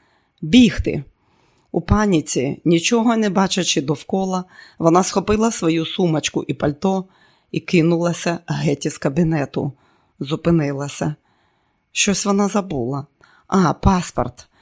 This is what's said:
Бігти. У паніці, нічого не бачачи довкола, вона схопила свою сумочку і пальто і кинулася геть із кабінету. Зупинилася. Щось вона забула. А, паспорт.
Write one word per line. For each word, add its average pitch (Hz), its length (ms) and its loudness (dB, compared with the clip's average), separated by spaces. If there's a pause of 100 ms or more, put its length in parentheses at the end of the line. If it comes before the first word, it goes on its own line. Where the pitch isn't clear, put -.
(420)
Бігти. 165 600 4 (680)
У 175 100 -2
паніці, 170 840 0
нічого 220 520 2
не 214 120 2
бачачи 180 520 0
довкола, 185 600 -4 (360)
вона 165 240 4
схопила 214 480 0
свою 165 340 0
сумочку 160 640 -2
і 151 60 -4
пальто 185 520 -2 (460)
і 165 80 -4
кинулася 170 880 0
геть 147 380 -2
із 151 120 -4
кабінету. 151 760 -2 (460)
Зупинилася. 147 960 -2 (760)
Щось - 340 -2
вона 202 220 2
забула. 143 580 -4 (420)
А, 180 260 2
паспорт. - 760 -2 (140)